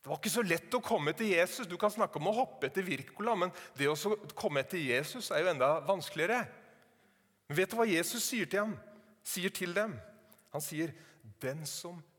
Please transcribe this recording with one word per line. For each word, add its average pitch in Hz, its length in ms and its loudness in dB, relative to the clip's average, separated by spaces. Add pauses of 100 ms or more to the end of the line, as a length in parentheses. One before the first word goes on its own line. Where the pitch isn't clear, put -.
Det 135 60 -8
var 156 80 -2
ikke 208 140 -2
så 226 120 2
lett 170 320 0
å 254 80 2
komme 170 300 2
etter 220 160 0
Jesus. 185 380 4
Du 175 120 -6
kan 208 120 4
snakke 202 280 0
om 156 80 0
å 214 80 2
hoppe 247 320 0
etter 185 160 0
Wirkola, 196 560 -2
men 180 140 0 (240)
det 139 100 4
å 151 80 4
så 196 160 0 (240)
komme 147 240 0
etter 160 220 -2
Jesus 143 500 0
er 160 120 4
jo 180 100 4
enda 143 320 4
vanskeligere. 185 560 0 (1040)
Men 143 80 -2
vet 190 160 2
du 226 60 -4
hva 233 100 4
Jesus 170 380 2
sier 208 240 -2
til 202 140 2
ham? 214 100 -4 (500)
Sier 185 320 -2
til 175 160 -4
dem? 202 240 0 (560)
Han 143 80 -4
sier, 160 320 -4 (480)
"Den 143 240 -6
som 170 380 -10 (160)